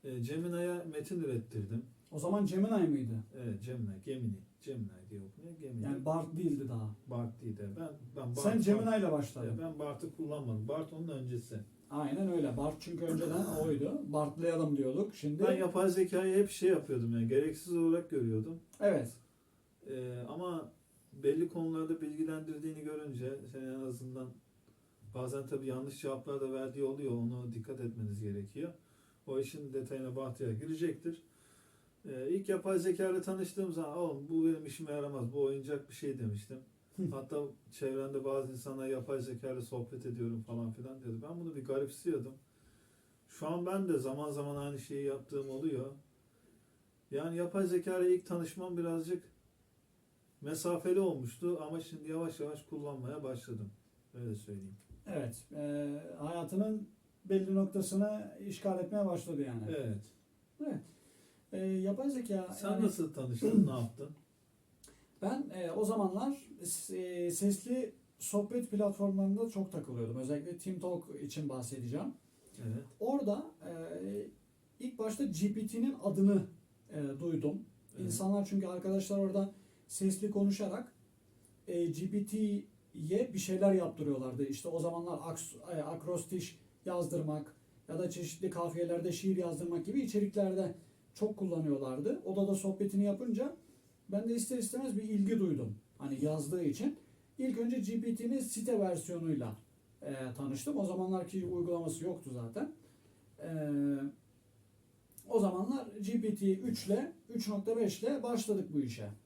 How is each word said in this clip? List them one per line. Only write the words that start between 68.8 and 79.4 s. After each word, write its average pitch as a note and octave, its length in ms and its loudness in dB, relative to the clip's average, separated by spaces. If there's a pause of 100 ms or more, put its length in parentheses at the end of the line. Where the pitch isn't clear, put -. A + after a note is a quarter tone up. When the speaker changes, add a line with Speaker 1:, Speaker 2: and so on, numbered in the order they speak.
Speaker 2:
çok G3 240 -2
takılıyordum. A#2+ 440 -4
Özellikle D3 420 -2
TeamTalk F3 640 -4
için C#3+ 260 -4
bahsedeceğim. C3 640 -4 (440)
Speaker 1:
Evet. A2+ 260 -4 (160)
Speaker 2:
Orada, C4 460 2 (160)
e, F3 100 -10 (1080)
ilk - 180 -6
başta A3 260 0
G G3 280 2
P A3 140 -2
T'nin A#3+ 280 0 (100)
adını, G3 380 8 (500)
e, C#3 280 -4
duydum. D3 420 0 (340)
Speaker 1:
Evet. F#3 100 -4
Speaker 2:
İnsanlar G3 380 2
çünkü G3 220 2
arkadaşlar F#3+ 520 0
orada G3 340 2 (340)